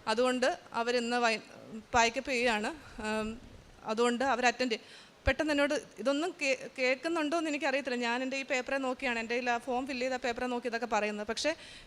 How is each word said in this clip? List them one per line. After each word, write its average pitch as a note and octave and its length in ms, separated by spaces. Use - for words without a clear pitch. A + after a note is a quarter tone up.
അതുകൊണ്ട് B3+ 520
അവരിന്ന് A#3+ 440
വൈ-, A3+ 260
പാക്കപ്പ് A#3+ 360
ചെയ്യുകയാണ്. A#3 440
ഉം, A3 380
അതുകൊണ്ട് A#3+ 400
അവർ B3 220
അറ്റൻഡ് A#3+ 240
ചെയ്യും." - 320
പെട്ടെന്ന് D4+ 260
എന്നോട് C#4+ 300
ഇതൊന്നും C#4+ 440
കേ-, C4+ 260
കേൾക്കുന്നുണ്ടോ D4+ 600
എന്ന് D#4+ 120
എനിക്കറിയത്തില്ല. C#4 460
ഞാൻ A#3+ 260
എൻ്റെ C4 140
ഈ C4+ 60
പേപ്പറെ C4 360
നോക്കിയാണ്, B3+ 400
എൻ്റെ A3+ 160
കയ്യിൽ B3 160
ആ A#3+ 80
ഫോം B3 280
ഫില്ല് B3+ 200
ചെയ്ത B3+ 80
പേപ്പറെ B3 320
നോക്കി B3 200
ഇതൊക്കെ A#3 200
പറയുന്നത്. G#3+ 400
പക്ഷേ D4 280